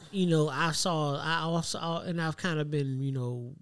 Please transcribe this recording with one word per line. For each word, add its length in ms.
you 160
know, 220
I 240
saw, 500
I 200
also, 360
and 160
I've 160
kinda 280
been, 360
you 120
know, 500